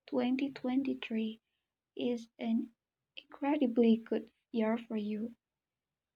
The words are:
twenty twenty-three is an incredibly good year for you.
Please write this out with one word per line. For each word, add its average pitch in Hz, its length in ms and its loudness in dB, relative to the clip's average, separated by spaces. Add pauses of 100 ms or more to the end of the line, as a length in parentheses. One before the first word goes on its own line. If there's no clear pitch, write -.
twenty 254 420 0
twenty-three 254 880 -4 (560)
is 240 320 -4 (100)
an 226 300 0 (480)
incredibly 240 880 4
good - 200 -4 (280)
year 220 340 0
for 226 100 -6
you. 214 360 -4 (840)